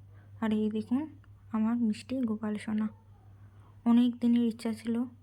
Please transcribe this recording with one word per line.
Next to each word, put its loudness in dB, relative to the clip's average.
আর 0
এই 0
দেখুন -2
আমার 2
মিষ্টি -2
গোপাল -2
সোনা। -2
অনেক 6
দিনের 4
ইচ্ছা -2
ছিল, -4